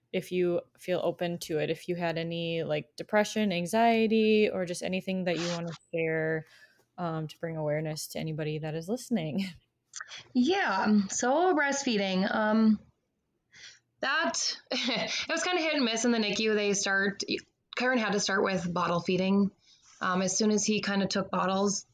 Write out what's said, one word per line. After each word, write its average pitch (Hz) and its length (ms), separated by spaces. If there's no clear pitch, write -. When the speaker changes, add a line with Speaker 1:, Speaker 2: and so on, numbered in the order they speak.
Speaker 1:
if 185 180
you 175 300
feel 180 240
open 170 360
to 156 200
it, 151 120
if - 180
you 175 60
had 170 240
any, 165 440
like, 151 340
depression, 208 540
anxiety, 220 1000
or 185 160
just 175 180
anything 185 420
that 175 140
you 175 120
wanna 170 200
share, 160 520
um, 160 280
to - 120
bring 165 180
awareness 156 520
to - 100
anybody 156 400
that 156 160
is 165 140
listening. 196 640
<laughs> - 40
Speaker 2:
Yeah. 262 540
So 294 460
breastfeeding, 214 760
um, 220 460
that, 330 640
<laughs> - 80
it 247 580
was 330 140
kinda 359 180
hit 311 140
and 269 100
miss 226 200
in 240 60
the 233 80
nicu. 214 360
They 202 180
start, 196 500
Kyron 254 220
had 208 140
to 208 60
start 202 240
with 180 300
bottle 175 280
feeding. 190 500
Um, 185 200
as 185 160
soon 214 140
as 208 140
he 214 160
kinda 196 260
took 190 240
bottles, 190 640